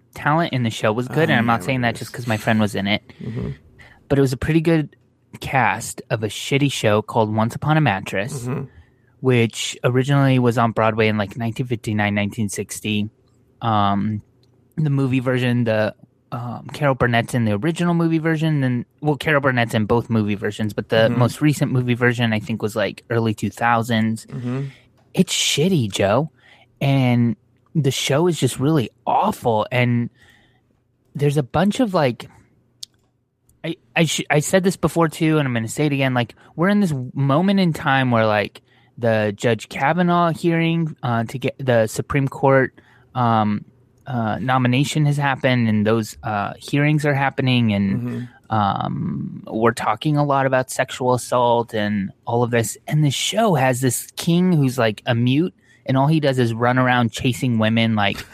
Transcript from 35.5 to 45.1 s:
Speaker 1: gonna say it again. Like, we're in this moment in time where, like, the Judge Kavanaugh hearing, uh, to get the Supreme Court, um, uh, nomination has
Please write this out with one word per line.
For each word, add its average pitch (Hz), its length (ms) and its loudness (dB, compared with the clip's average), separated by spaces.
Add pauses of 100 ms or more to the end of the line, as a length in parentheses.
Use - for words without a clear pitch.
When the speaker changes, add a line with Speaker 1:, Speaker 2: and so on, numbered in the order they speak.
Speaker 1:
gonna 113 120 -2
say 143 200 -2
it 143 60 0
again. 135 200 0
Like, 120 220 -2 (200)
we're 170 140 0
in 208 120 2
this 170 120 0 (220)
moment 160 440 2
in 175 140 2
time 135 380 0
where, 110 160 4
like, 104 340 0 (380)
the 110 360 2
Judge 113 340 -2
Kavanaugh 175 600 2
hearing, 165 720 0
uh, 117 220 0
to 117 160 -8
get 123 180 -4
the 120 300 2
Supreme - 400 -2
Court, 135 520 2 (360)
um, 113 500 0 (400)
uh, 113 340 -4
nomination 131 680 0
has 143 100 0